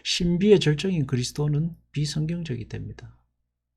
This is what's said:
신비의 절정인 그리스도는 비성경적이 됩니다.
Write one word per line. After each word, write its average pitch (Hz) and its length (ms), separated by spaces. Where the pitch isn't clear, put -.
신비의 175 560
절정인 151 480
그리스도는 147 680
비성경적이 151 760
됩니다. 104 500